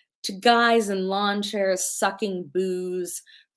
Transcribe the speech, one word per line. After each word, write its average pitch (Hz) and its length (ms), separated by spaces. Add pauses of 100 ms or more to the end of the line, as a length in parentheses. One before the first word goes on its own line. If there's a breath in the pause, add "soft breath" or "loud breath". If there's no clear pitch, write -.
(240 soft breath)
to - 80
guys 233 560
in 190 200
lawn 202 340
chairs 190 420
sucking 190 680
booze 185 720 (340 soft breath)